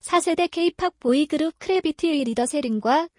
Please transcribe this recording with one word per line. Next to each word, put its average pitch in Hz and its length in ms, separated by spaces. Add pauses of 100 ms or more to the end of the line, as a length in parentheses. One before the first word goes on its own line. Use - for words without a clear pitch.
사 349 200
세대 339 260
K-팝 349 540
보이그룹 294 580
크래비티의 330 680
리더 240 200
세린과 262 640 (100)